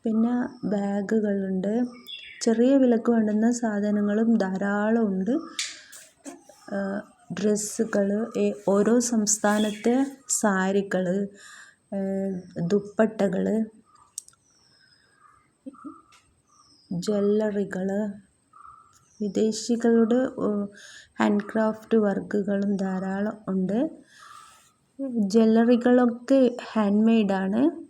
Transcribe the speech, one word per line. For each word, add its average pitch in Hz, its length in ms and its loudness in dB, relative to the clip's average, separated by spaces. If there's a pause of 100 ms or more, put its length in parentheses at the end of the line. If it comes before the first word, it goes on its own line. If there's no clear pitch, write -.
പിന്നെ 226 300 2 (300)
ബാഗുകളുണ്ട്. 202 1080 -2 (680)
ചെറിയ 233 360 4
വിലക്ക് 233 340 4
വേണ്ടുന്ന 214 420 2
സാധനങ്ങളും 208 760 0 (100)
ധാരാളം 202 680 0
ഉണ്ട്. 190 260 -2 (1400)
ആ, 202 60 -4 (540)
ഡ്രസ്സുകൾ, 208 760 -2 (300)
ഏ, 202 60 2 (240)
ഓരോ 208 320 4
സംസ്ഥാനത്തെ 214 920 0 (360)
സാരികൾ, 190 760 0 (840)
ഏ, 202 60 -6 (680)
ദുപ്പട്ടകൾ, 196 800 0 (3500)
ജ്വല്ലറികൾ, 202 1000 -2 (1300)
വിദേശികളുടെ, 226 1000 0 (180)
ഓ, 196 120 -2 (680)
ഹാൻഡ് 208 340 0
ക്രാഫ്റ്റ് 220 440 0
വർക്കുകളും 202 800 0
ധാരാളം 190 600 -4 (100)
ഉണ്ട്. 190 300 -2 (1500)
ജ്വല്ലറികളൊക്കെ 240 1080 4 (220)
ഹാൻഡ് 208 420 0
മെയ്ഡാണ്. 208 580 2 (280)